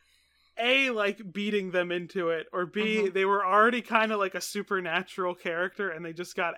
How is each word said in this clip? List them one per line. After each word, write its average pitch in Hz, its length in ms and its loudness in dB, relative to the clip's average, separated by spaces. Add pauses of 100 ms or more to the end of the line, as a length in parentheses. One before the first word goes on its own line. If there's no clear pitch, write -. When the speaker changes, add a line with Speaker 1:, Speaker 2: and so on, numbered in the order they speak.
(580)
Speaker 1:
A, 262 320 2
like, 202 440 -2
beating 202 380 -2
them 175 200 0
into 175 380 -2
it, 160 240 -2
or 180 120 -2
B, 214 340 0
Speaker 2:
Mm-hmm. 196 140 0
Speaker 1:
they 190 120 2
were 196 200 2
already 214 360 6
kinda 220 360 2
like 196 180 0
a 175 60 -6
supernatural 185 960 -2
character 185 560 -4
and 160 120 -8
they 165 100 -8
just 175 220 -12
got 175 220 -2